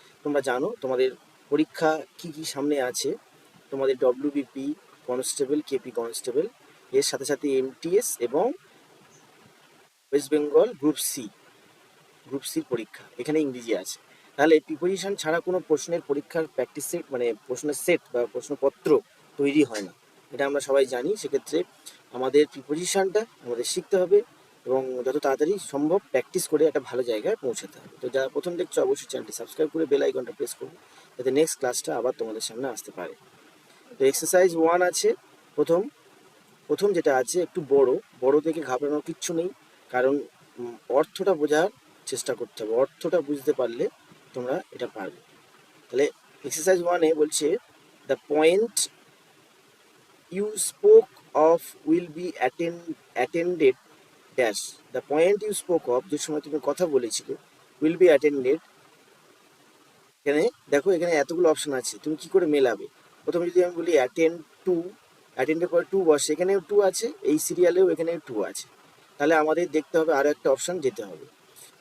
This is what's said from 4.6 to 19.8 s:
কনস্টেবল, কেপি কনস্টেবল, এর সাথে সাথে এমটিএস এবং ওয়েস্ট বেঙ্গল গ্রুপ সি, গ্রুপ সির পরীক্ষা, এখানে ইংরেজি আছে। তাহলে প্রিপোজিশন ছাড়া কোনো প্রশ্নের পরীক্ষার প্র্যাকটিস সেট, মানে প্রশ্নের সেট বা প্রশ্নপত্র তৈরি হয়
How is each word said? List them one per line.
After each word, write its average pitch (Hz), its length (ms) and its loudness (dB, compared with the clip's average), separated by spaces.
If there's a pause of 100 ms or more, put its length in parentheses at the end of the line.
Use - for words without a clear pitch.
কনস্টেবল, 131 560 -4
কেপি 127 300 -6
কনস্টেবল, 120 560 -4 (440)
এর 135 120 2
সাথে 135 220 -4
সাথে 139 320 -2
এমটিএস 160 640 -2
এবং 151 340 0 (1600)
ওয়েস্ট 139 180 0
বেঙ্গল 151 440 2
গ্রুপ 143 220 -2
সি, - 320 -6 (1000)
গ্রুপ 135 160 -10
সির 160 260 -6
পরীক্ষা, 113 340 -8 (140)
এখানে 147 240 -2
ইংরেজি 123 340 -4
আছে। - 240 -8 (360)
তাহলে 156 240 6
প্রিপোজিশন 180 560 -4
ছাড়া 160 240 -2
কোনো 180 200 -2
প্রশ্নের 160 420 -2
পরীক্ষার 147 460 -4
প্র্যাকটিস - 380 -6
সেট, 175 260 -8
মানে 123 220 -2 (140)
প্রশ্নের 143 260 -6
সেট - 280 0 (120)
বা 120 120 0
প্রশ্নপত্র 135 760 0 (360)
তৈরি 143 260 4
হয় 110 180 -4